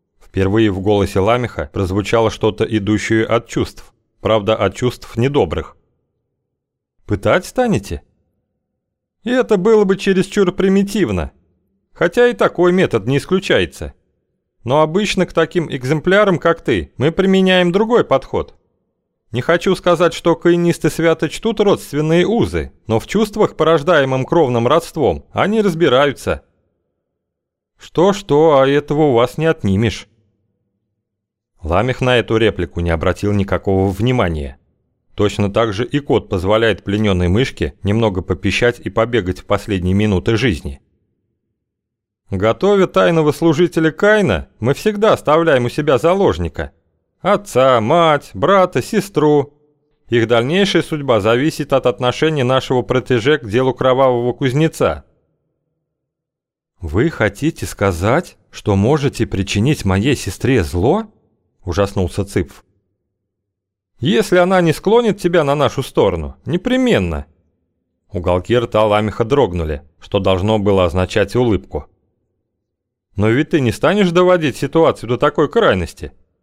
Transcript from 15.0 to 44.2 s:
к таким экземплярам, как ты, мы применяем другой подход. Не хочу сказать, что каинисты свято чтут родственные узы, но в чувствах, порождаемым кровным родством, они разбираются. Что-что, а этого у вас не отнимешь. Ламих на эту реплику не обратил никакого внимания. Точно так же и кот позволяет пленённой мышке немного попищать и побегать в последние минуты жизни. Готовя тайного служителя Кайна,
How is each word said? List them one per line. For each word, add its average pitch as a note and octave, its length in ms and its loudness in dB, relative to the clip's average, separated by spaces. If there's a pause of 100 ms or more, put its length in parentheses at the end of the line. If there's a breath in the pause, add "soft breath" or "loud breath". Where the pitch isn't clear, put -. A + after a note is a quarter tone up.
к - 80 -8
таким E3 360 -2
экземплярам, D#3+ 680 0
как E3+ 240 -2
ты, F#2+ 360 -2
мы D3+ 140 0
применяем F#3 600 2
другой G#3+ 340 2
подход. - 500 -2 (760)
Не A#2 100 -4
хочу F3 340 0
сказать, F3 380 0
что E3 220 0
каинисты E3+ 540 0
свято D#3+ 400 0
чтут A3+ 300 -4
родственные E3 680 0
узы, F2 460 -2 (120)
но A2 140 0
в - 80 -10
чувствах, G#3 480 -2
порождаемым C#3+ 720 0
кровным B2 420 0
родством, C#3+ 640 -2
они G3 300 0
разбираются. C#3+ 840 0 (1300)
Что-что, D#3 840 2
а C3+ 80 4
этого C#3+ 360 0
у C#3+ 100 2
вас A#2+ 240 0
не D3+ 80 -2
отнимешь. G#2+ 640 -2 (1600)
Ламих G2+ 380 -2
на B2+ 160 2
эту A2+ 200 0
реплику F#2+ 440 -2
не E2+ 80 -2
обратил F2+ 420 -2
никакого G2 580 0
внимания. F#2 680 -2 (580)
Точно G2+ 360 -2
так A2 220 0
же A#2 120 -4
и C#3+ 140 -4
кот B2+ 300 -2
позволяет G#2 540 0
пленённой G2 440 0
мышке F#2 560 -2
немного G2+ 380 0
попищать - 580 -2
и G#2 100 -12
побегать A2+ 500 -2
в - 60 -20
последние F#2+ 480 -2
минуты G#2 420 0
жизни. F2 460 -4 (1500)
Готовя A#2 560 2
тайного E3 440 2
служителя E3 600 0
Кайна, G3+ 580 0 (100)